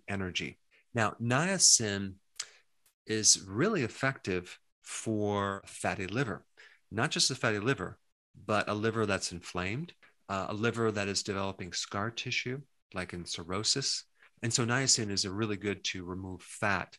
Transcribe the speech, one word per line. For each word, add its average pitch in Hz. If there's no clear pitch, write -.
energy. 95
Now, 110
niacin 117
is 107
really 147
effective 107
for 101
fatty 95
liver, 104
not 120
just -
a 131
fatty 110
liver, 101
but 107
a 104
liver 110
that's 98
inflamed, 92
uh, 95
a 107
liver 113
that 101
is 95
developing 95
scar 104
tissue, 127
like 90
in 87
cirrhosis. 95
And 117
so 123
niacin 120
is 98
a 95
really 104
good 98
to 92
remove 92
fat -